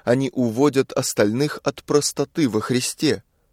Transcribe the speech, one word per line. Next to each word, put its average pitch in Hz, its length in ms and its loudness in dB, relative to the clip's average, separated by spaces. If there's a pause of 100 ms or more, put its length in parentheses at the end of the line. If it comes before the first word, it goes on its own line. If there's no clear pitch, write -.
Они 131 280 0
уводят 127 600 0
остальных 117 720 0
от - 180 -4
простоты 147 640 0
во 107 120 0
Христе. 123 640 -2 (280)